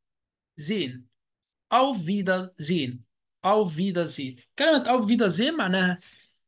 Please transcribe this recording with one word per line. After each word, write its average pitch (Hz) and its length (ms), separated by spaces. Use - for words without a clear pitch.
زين، 151 500
أوف 240 320
فيدر 185 540
زين، 143 440
أوف 196 300
فيدر 175 300
زين. 131 300
كلمة 277 300
أوف 240 180
فيدر 233 200
زين 233 300
معناها 180 400